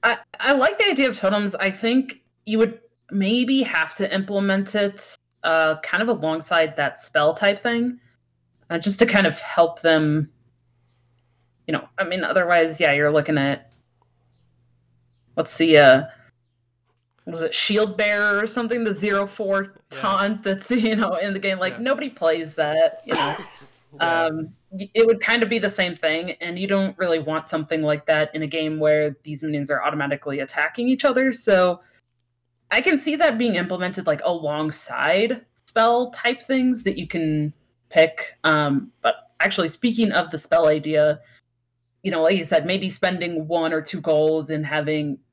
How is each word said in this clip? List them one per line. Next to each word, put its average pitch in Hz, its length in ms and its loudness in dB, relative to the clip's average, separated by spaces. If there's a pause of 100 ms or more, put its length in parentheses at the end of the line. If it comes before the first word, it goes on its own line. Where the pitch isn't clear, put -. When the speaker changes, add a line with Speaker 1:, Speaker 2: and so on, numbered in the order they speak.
Speaker 1:
I, 466 140 2 (220)
I 262 140 0
like 294 240 2
the 427 80 2
idea 277 240 2
of 214 80 -6
totems. 202 380 -2
I 190 160 -2
think 240 500 -2 (240)
you 220 140 0
would 226 200 2 (320)
maybe 240 520 2
have 160 340 -4
to 196 160 -2
implement 196 640 -2
it, 202 400 -4 (280)
uh, 160 380 2
kind 190 220 -2
of 226 60 -2
alongside 160 680 0
that 143 220 -4
spell 151 340 0
type 202 260 0
thing, 240 400 -2 (720)
uh, 170 80 -4
just 196 220 0
to 233 60 6
kind 202 220 2
of 151 120 -2
help - 420 0
them, 156 480 2 (1400)
you 156 40 -4
know, - 160 -4 (100)
I 190 60 -2
mean, 180 200 -4
otherwise, 170 560 2
yeah, 151 140 4
you're 147 180 2
looking 151 260 2
at, 139 340 -2 (1600)
what's - 220 -2
the, 160 200 6
uh, 139 260 8 (1200)
was 165 160 -6
it 160 140 -2
Shield 208 420 0
Bearer 208 440 2
or 220 60 0
something? 233 360 -2
The 214 100 0
zero 202 320 0
four 196 480 -2 (180)
Speaker 2:
Yeah. - 100 -12
Speaker 1:
taunt 202 420 0
that's, 196 280 -4
<laughs> - 0 -
you 220 240 2
know, 196 200 0
in 196 180 -4
the 190 60 -4
game. 190 200 -2
Like, 185 140 -2
Speaker 2:
Yeah. 117 60 -12
Speaker 1:
nobody 269 300 -2
plays 165 460 -2
that, 156 500 0
you - 80 -4
know. 143 280 -2
Speaker 2:
<coughs> - 40 -14 (520)
Yeah. 165 280 0
Speaker 1:
Um, 160 240 -6 (220)
y-, 190 220 -10
it 226 140 6
would 226 140 2
kind 233 200 0
of 220 60 0
be 226 100 0
the 208 120 0
same 180 260 -2
thing, 165 360 -2 (100)
and 175 180 -8
you 196 80 -4
don't 196 300 0
really 170 220 2
want 156 280 -4
something 160 340 -4
like 151 260 0
that 156 280 2
in 160 60 -4
a 156 60 -4
game 156 300 -4
where 151 460 2
these 147 180 -10
minions 147 300 -4
are 139 100 -2
automatically 143 600 -4
attacking 156 480 -4
each 262 160 0
other. 262 260 2
So 185 480 2 (920)
I 226 100 0
can 339 180 2
see 302 160 -2
that 294 220 2
being 226 180 0
implemented, 180 500 -4
like, 196 200 0
alongside 156 1200 -2 (200)
spell 240 460 2
type 254 320 -6
things 254 400 0
that - 140 -2
you 160 100 -8
can 156 460 -2 (340)
pick. - 560 0
Um, 147 480 0 (100)
but - 380 -2
actually, 185 300 -2
speaking 226 420 0
of 165 180 0
the 160 80 -8
spell 160 300 2
idea, 151 540 2 (800)
you 190 80 -2
know, 165 120 0
like 175 120 4
you 175 80 0
said, 156 220 2
maybe 190 240 -2
spending 175 580 -4
one 165 240 0
or 156 100 -2
two 156 200 -10
gold 156 500 2
and 156 140 -4
having 147 540 -4 (140)